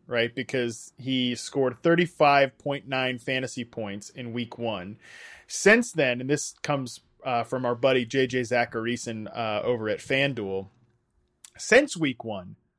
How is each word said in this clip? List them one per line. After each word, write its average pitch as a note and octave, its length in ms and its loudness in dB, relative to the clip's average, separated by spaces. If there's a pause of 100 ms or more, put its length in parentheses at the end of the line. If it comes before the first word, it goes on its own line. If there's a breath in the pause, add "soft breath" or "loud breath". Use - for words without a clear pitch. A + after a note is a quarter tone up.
right? A#2+ 260 0
Because A#2+ 640 -4
he B2+ 380 -2
scored B2+ 480 -2
thirty-five D3+ 760 4
point C#3 300 -6
nine C3 320 -2
fantasy C3 460 -4
points G2+ 440 -8
in A#2+ 220 -12
week A#2 260 -6
one. G#2+ 380 -6 (500 loud breath)
Since A3+ 460 4
then, B2+ 300 2
and C3 80 -4
this - 320 -2
comes, C3+ 400 -4 (240)
uh, A#2+ 180 0
from B2+ 220 -4
our A#2+ 100 0
buddy B2+ 300 4
J C3 220 0
J B2 160 0
Zachariason, A#2 920 -2
uh, A2 300 -2
over A2 240 0
at G#2 100 -2
FanDuel, A2+ 680 -2 (880)
since C4 400 4
week C#3 260 -2
one, G#2 320 -10 (240)